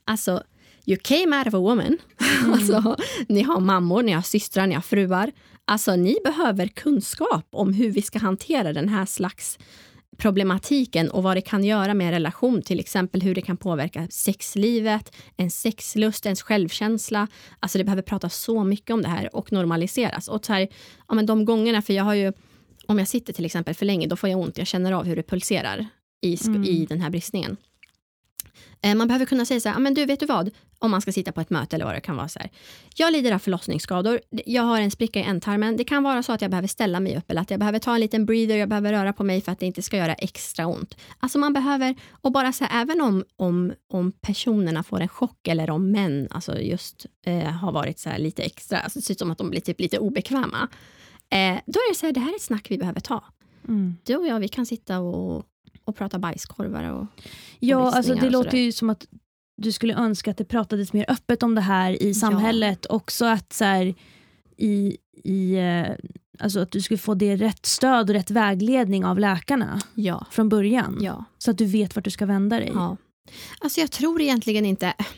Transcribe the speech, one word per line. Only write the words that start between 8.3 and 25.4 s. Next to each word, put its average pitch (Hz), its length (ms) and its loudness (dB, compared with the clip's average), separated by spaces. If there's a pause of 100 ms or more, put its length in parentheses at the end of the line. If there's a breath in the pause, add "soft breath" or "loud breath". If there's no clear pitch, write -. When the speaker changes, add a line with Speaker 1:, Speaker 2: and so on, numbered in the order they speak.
Speaker 1:
den 165 160 0
här 202 160 0
slags - 520 -6 (600 loud breath)
problematiken 196 920 2
och 185 120 0
vad 185 140 2
det 185 40 0
kan 196 220 0
göra 208 300 2
med 185 140 2
en 165 60 0
relation, 180 480 0
till - 180 -2
exempel 185 420 -2
hur 185 140 2
det 185 60 -2
kan 180 160 -4
påverka 160 520 -4
sexlivet, 214 1080 -2 (220 loud breath)
en 175 140 0
sexlust, - 720 -2
ens 196 160 -2
självkänsla. 214 840 0 (320 loud breath)
Alltså 190 180 -2
det 190 60 2
behöver 196 180 0
pratas 185 340 -4
så 226 280 0
mycket 202 300 0
om 226 80 2
det - 60 -2
här - 280 -4
och - 160 -6
normaliseras. 180 760 0
Och 214 180 -6
så 220 80 -2
här, 190 140 2 (400 loud breath)
ja, - 80 0
men 214 100 2
de 220 200 4
gångerna, 226 360 2
för 208 120 0
jag 196 100 2
har 208 100 2
ju, 196 200 2 (540 soft breath)
om 214 120 2
jag 190 80 0
sitter - 260 -4
till 165 120 -4
exempel 165 300 -4
för 208 100 -2
länge, 180 220 0
då 170 80 -4
får 196 140 -2
jag 185 100 0
ont. 165 180 -4
Jag 180 100 -4
känner 185 240 0
av 180 140 -2
hur 170 100 -2
det 160 80 -2
pulserar 180 640 -2 (340)